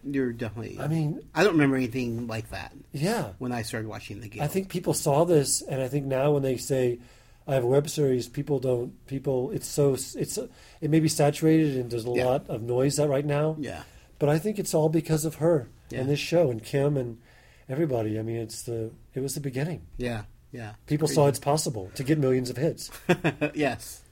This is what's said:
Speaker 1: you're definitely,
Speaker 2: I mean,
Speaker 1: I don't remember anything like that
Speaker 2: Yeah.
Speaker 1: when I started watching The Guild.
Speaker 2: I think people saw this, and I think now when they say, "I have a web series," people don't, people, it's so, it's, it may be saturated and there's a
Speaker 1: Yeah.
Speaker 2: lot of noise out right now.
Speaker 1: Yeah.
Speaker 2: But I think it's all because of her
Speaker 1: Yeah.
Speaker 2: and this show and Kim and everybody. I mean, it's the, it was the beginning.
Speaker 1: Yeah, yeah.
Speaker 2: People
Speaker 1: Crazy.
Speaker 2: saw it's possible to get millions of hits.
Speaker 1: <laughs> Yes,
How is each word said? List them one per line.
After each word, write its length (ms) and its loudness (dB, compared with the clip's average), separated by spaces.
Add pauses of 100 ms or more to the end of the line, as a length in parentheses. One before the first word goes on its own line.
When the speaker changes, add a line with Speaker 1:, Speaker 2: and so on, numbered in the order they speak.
Speaker 1:
you're 280 0
definitely, 480 -8
Speaker 2:
I 80 -4
mean, 320 0 (140)
Speaker 1:
I 100 6
don't 80 6
remember 240 4
anything 500 -2
like 240 -8
that 220 -10 (200)
Speaker 2:
Yeah. 460 -2
Speaker 1:
when 140 -4
I 100 -4
started 260 -6
watching 320 -12
The 80 -14
Guild. 160 -8
Speaker 2:
I 40 -2
think 220 -4
people 240 -2
saw 300 4
this, 380 4
and 200 -4
I 60 -2
think 180 -2
now 260 2
when 100 2
they 140 0
say, 420 0 (480)
"I 80 0
have 100 4
a 20 2
web 240 4
series," 380 0
people 300 -4
don't, 340 0 (140)
people, 440 -2
it's 180 -6
so, 260 4
it's, 440 -6 (420)
it 100 -2
may 100 6
be 80 4
saturated 680 4
and 140 -4
there's 160 -4
a 40 -2
Speaker 1:
Yeah. 160 2
Speaker 2:
lot 220 0
of 140 -6
noise 360 2
out 120 4
right 160 0
now. 320 0
Speaker 1:
Yeah. 240 -8 (360)
Speaker 2:
But 120 4
I 80 4
think 200 -2
it's 160 -4
all 140 4
because 380 0
of 100 -4
her 320 2 (220)
Speaker 1:
Yeah. 100 -6
Speaker 2:
and 80 0
this 120 2
show 300 2
and 120 -4
Kim 340 0
and 220 -4 (500)
everybody. 500 0
I 40 -4
mean, 140 -4
it's 260 -8
the, 280 -6 (240)
it 60 -4
was 140 -4
the 60 -6
beginning. 420 -6 (140)
Speaker 1:
Yeah, 260 -4 (300)
yeah. 220 -12 (120)
Speaker 2:
People 220 0
Speaker 1:
Crazy. 80 -2
Speaker 2:
saw 120 8
it's 100 0
possible 560 -2
to 100 -8
get 140 2
millions 320 2
of 80 -8
hits. 320 -4 (320)
Speaker 1:
<laughs> 320 -2
Yes, 580 -4